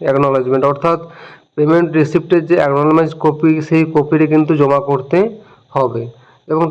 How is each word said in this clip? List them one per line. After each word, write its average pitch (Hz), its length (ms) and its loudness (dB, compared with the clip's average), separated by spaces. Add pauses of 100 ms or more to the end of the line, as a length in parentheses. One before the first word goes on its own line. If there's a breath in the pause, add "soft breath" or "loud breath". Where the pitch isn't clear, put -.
acknowledgement, 135 600 0
অর্থাৎ 165 280 -2 (580 loud breath)
পেমেন্ট 160 320 2 (100)
রিসিপ্টের 160 500 0
যে 175 120 2
অ্যাকনোলেজমেন্ট 151 500 2 (120)
কপি 156 280 0 (160)
সেই 160 160 2 (100)
কপিটি 151 400 0
কিন্তু 156 180 2 (100)
জমা 139 180 2 (100)
করতে 139 280 -2 (580 loud breath)
হবে। 117 280 -2 (440 soft breath)
এবং 160 240 -2